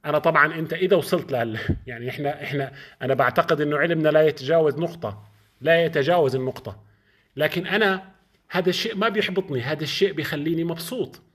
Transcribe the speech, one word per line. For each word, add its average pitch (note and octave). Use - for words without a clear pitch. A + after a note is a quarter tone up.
أنا D3
طبعًا D#3
أنت D#3+
إذا F#3
وصلت D#3+
لهال-، A#2
<laughs> -
يعني A#2+
إحنا، C#3+
إحنا، C#3
أنا C3+
بعتقد C#3+
إنه D3
علمنا D#3+
لا D#3
يتجاوز D3
نقطة، D#3+
لا E3
يتجاوز D#3
النقطة. B2+
لكن D#3
أنا F#3+
هذا F#3
الشيء G#3+
ما G#3+
بيحبطني، F#3+
هذا D3
الشيء F#3
بيخليني D#3
مبسوط. E3+